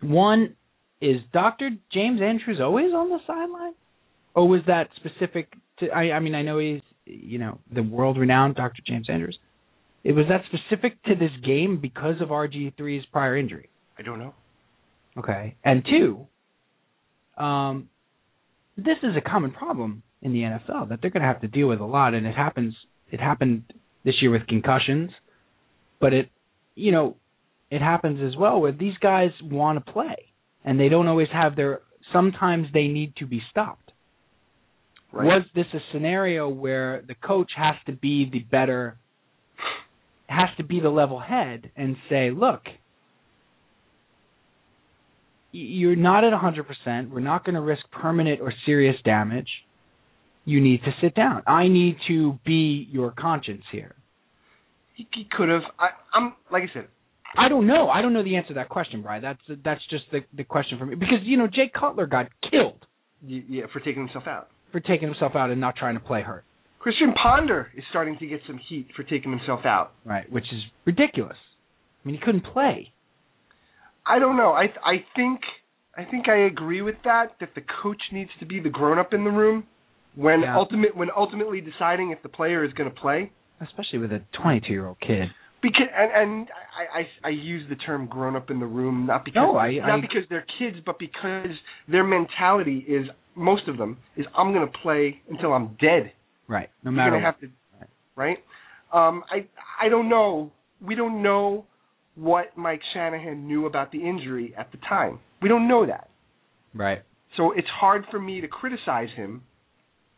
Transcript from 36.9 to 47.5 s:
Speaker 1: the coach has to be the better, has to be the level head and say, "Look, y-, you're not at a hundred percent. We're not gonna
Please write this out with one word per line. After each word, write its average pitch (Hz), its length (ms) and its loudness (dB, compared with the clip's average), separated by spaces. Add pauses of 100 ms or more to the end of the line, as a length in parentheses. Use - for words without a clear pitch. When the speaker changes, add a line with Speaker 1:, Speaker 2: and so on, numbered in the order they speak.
Speaker 1:
the 127 80 -14
coach - 420 -2
has 156 180 2 (120)
to 139 60 -8
be 139 380 0
the 127 100 -4
better, 123 560 0 (1300)
has 180 200 2 (100)
to 165 60 -4
be 175 160 -2
the 156 100 2
level 143 280 2
head 127 580 -6
and 131 200 -6 (120)
say, 131 220 0
"Look, 208 360 0
y-, - 60 -18 (2750)
you're 175 440 0
not 180 260 6
at 226 100 6
a 202 60 2
hundred 160 300 -2
percent. 123 420 -6
We're 131 80 -8
not 147 260 -2
gonna 175 160 -2